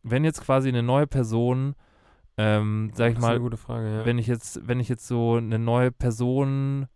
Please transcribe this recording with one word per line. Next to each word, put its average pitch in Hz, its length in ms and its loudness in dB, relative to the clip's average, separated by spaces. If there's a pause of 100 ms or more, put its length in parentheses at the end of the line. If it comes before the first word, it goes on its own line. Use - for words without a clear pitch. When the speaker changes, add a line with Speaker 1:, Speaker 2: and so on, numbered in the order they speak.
Speaker 1:
wenn 123 220 0
jetzt 160 180 -2
quasi 135 260 2
eine 123 140 0
neue 135 240 2
Person, 127 680 0 (640)
ähm, 107 580 0
sag 117 140 2
ich 117 60 2
Speaker 2:
Das 117 100 -2
ist 117 40 4
Speaker 1:
mal, - 40 4
Speaker 2:
eine 120 80 0
gute 120 160 -4
Frage, 113 340 -8
ja. 107 140 -4
Speaker 1:
wenn 120 140 2
ich 110 100 -2
jetzt, - 400 -4
wenn 123 120 0
ich 117 80 -4
jetzt 123 200 -6
so 117 280 2
eine 113 220 0
neue 120 320 2
Person 135 1040 0